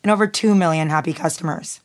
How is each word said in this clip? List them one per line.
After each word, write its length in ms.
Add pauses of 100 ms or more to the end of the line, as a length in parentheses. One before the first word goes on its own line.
and 80
over 160
two 280
million 360
happy 220
customers. 720